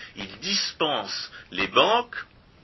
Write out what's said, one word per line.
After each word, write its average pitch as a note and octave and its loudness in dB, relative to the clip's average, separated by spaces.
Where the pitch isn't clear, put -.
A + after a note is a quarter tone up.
Ils G2+ -10
dispensent D3+ -2
les F#2+ 0
banques, F#3 4